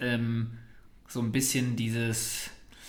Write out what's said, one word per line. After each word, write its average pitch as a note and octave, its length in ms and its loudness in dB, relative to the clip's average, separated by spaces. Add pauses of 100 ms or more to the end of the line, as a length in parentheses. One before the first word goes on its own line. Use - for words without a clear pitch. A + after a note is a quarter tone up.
ähm, A#2 560 2 (500)
so B2+ 120 -4
ein A2+ 120 0
bisschen B2+ 440 2
dieses, A2+ 720 0 (380)